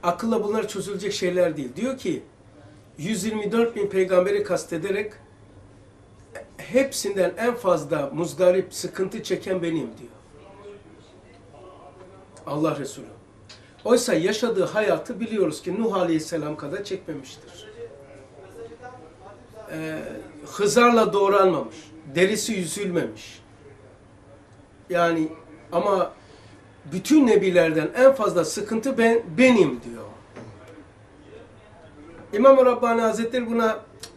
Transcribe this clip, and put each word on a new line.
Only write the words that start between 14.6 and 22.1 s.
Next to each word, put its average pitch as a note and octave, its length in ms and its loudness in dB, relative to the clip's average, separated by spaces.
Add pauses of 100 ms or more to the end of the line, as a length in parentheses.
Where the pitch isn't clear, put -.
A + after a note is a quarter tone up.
hayatı F#3+ 560 -2
biliyoruz G#3 420 -2
ki F#3+ 200 -4
Nuh G3 120 -2
Aleyhisselam D#3+ 640 -2
kadar D3+ 280 -10
çekmemiştir. - 840 -14 (2000)
Ee, D#3 280 -10 (480)
hızarla A3 680 4
doğranmamış, F#3+ 640 2 (380)